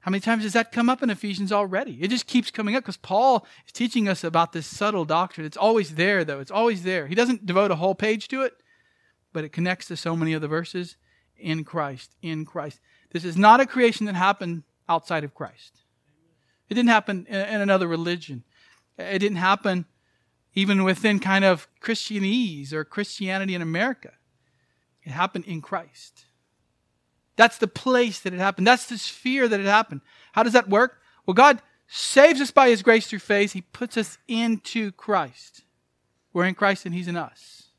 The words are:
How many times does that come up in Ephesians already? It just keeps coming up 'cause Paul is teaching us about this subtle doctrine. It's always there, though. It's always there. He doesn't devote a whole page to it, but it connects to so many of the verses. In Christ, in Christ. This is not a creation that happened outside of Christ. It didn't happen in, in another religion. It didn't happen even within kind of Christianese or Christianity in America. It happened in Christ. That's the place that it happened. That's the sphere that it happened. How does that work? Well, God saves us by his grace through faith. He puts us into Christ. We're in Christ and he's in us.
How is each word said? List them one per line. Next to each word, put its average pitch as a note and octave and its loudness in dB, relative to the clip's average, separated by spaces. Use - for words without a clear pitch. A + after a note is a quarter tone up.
How F#3 -6
many G3 -2
times A3+ -2
does G3+ -6
that A#3 0
come A#3 0
up B3+ 0
in C4 0
Ephesians G3 -6
already? G3+ -2
It F#3+ -2
just A#3+ -4
keeps - 0
coming G#3 -4
up C4 -2
'cause - -12
Paul A#3 2
is - -20
teaching A3+ -2
us F#3 -2
about E3+ 0
this D#3+ -8
subtle G#3 -2
doctrine. D#3+ -2
It's D3+ -14
always G3 2
there, F#3 2
though. C#3+ -6
It's C3+ -14
always G#3 0
there. F3+ -4
He E3+ -6
doesn't A#3 0
devote F#3+ 2
a F3 0
whole F#3 -2
page G#3+ -4
to C4 -4
it, B3 -4
but D#3 -8
it D3+ -14
connects F3+ -4
to F3 -10
so E3 -4
many D#3+ -2
of D#3 -4
the D#3 -8
verses. E3+ -8
In D#3+ -6
Christ, C#3+ -8
in D#3+ -8
Christ. D3+ -12
This F3 -6
is E3+ -6
not G#3+ 8
a C4+ 4
creation A#3+ 0
that G#3 -6
happened F3+ -2
outside D#3+ -2
of C#3 -14
Christ. - -16
It G#3 -4
didn't A#3+ 2
happen G#3 0
in, G3 -10
in G3+ -4
another F#3+ 2
religion. E3 -6
It F#3 -4
didn't G3+ -2
happen F#3 0
even G3 2
within F#3+ 0
kind F#3+ 0
of F#3 2
Christianese G3 -4
or D#3 -8
Christianity F#3+ -6
in F3+ -6
America. F3 -6
It D3+ -14
happened F3 -4
in E3 -10
Christ. - -14
That's A#3 4
the G#3+ 0
place A#3+ 0
that F#3 -8
it F3+ -10
happened. F#3 0
That's A#3+ 4
the A#3 -12
sphere B3+ -2
that G#3 0
it G3 -4
happened. G3+ 0
How A3 2
does A#3 0
that A#3 4
work? A3+ 2
Well, F#3 -2
God C4 8
saves C#4+ 6
us C#4 -2
by C4+ 6
his A3+ 4
grace A3+ 4
through G3+ -8
faith. G3+ 0
He F#3 -10
puts - -10
us A3 -6
into A3+ -4
Christ. - -6
We're F3 0
in F#3 -2
Christ G3 0
and F3 -8
he's F3 -8
in F3 -6
us. - -16